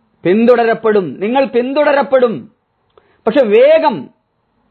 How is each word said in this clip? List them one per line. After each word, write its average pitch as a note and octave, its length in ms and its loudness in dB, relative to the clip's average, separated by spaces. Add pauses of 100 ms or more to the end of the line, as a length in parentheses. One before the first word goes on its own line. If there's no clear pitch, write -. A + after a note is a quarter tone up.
(240)
പിന്തുടരപ്പെടും, A3 960 0
നിങ്ങൾ B3 260 -2
പിന്തുടരപ്പെടും. C4 1080 -2 (760)
പക്ഷെ A#3+ 180 2
വേഗം, B3 640 2 (600)